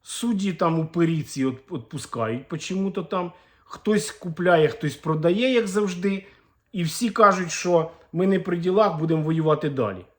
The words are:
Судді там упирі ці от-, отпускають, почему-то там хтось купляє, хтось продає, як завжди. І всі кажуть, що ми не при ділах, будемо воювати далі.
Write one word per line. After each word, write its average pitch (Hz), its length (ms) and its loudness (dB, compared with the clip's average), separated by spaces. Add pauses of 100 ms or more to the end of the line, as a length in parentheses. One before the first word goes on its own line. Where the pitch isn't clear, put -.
Судді 202 520 -2
там 165 260 2
упирі 160 440 0
ці 131 220 -4
от-, 127 240 -4
отпускають, 117 760 -6
почему-то 190 560 -4
там 180 280 -6 (320)
хтось - 480 -2
купляє, 170 560 2
хтось - 280 -4
продає, 175 580 0
як 226 140 2
завжди. 190 580 -2 (460)
І 175 120 -4
всі 208 260 -2
кажуть, 190 420 4
що 165 400 0 (220)
ми 180 140 0
не 190 120 2
при 175 180 -4
ділах, 180 420 2
будемо 160 240 2
воювати 156 460 2
далі. 104 360 -4 (140)